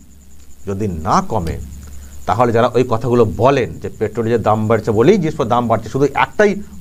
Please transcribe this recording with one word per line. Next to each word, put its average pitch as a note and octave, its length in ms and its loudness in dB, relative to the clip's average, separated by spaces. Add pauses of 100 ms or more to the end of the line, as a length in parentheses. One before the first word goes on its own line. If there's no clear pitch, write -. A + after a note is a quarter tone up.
(640)
যদি G2 220 -4
না F#2 340 0
কমে, F#2+ 380 -4 (680)
তাহলে A#2 260 2
যারা A#2 220 2
ওই B2 160 4
কথাগুলো A#2+ 360 2 (120)
বলেন A#2 440 2
যে F#2+ 80 -8
পেট্রোল A2 360 -4
ডিজেলের A2+ 180 0
দাম A2 240 2
বাড়ছে A2+ 240 2
বলেই C3 260 6
জিনিসপত্রের D3 320 -2
দাম A#2+ 180 0
বাড়ছে, A2 220 0
শুধু C#3 260 2
একটাই - 400 2 (260)